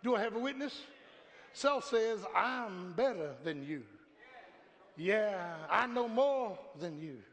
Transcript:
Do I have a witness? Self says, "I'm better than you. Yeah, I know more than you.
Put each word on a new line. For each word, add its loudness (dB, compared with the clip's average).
Do 2
I 2
have -2
a 0
witness? -4
Self 2
says, 2
"I'm 0
better 0
than -4
you. -6
Yeah, 0
I 4
know 0
more 2
than -6
you. -10